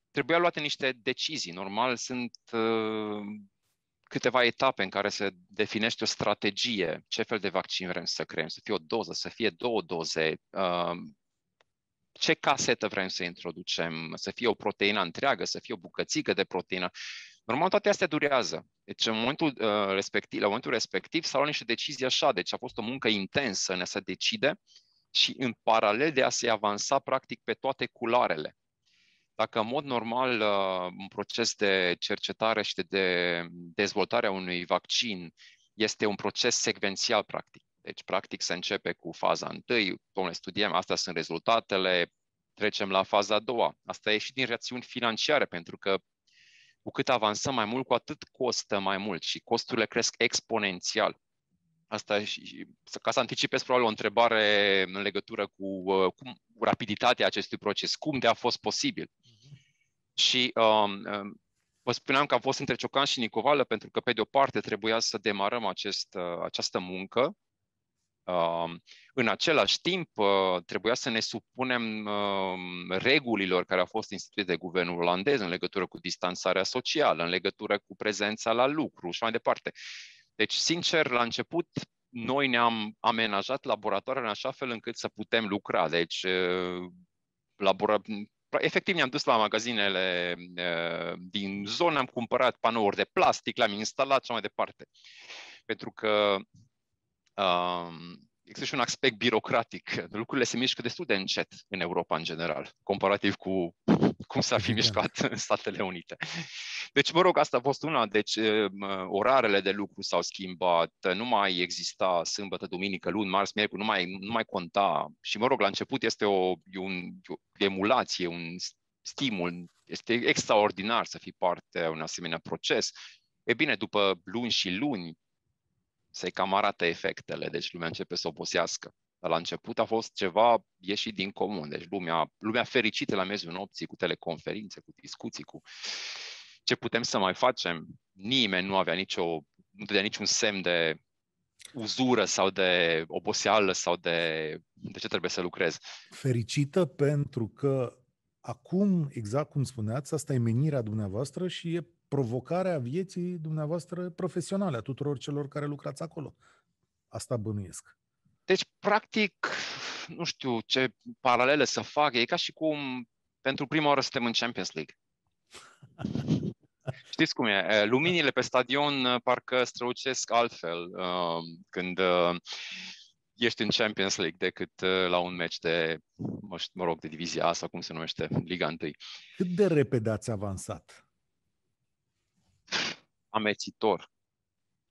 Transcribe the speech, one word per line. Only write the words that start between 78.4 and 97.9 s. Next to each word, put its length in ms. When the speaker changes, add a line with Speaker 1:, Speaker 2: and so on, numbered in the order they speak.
Speaker 1:
la 140
lucru 440
și 120
mai 100
departe. 400
Deci, 200
sincer, 560
la 120
început, 460
noi 400
ne-am 520
amenajat 640
laboratoarele 600
în 60
așa 200
fel 200
încât 260
să 120
putem 380
lucra. 420
Deci, 340
uh, 680
labora-, 680
efectiv, 360
ne-am 140
dus 160
la 120
magazinele, 1000
uh, 600
din 480
zonă, 320
am 80
cumpărat 500
panouri 400
de 160
plastic, 440
le-am 160
instalat 520
și 60
mai 100
departe. 460
Pentru 260
că, 460
um, 960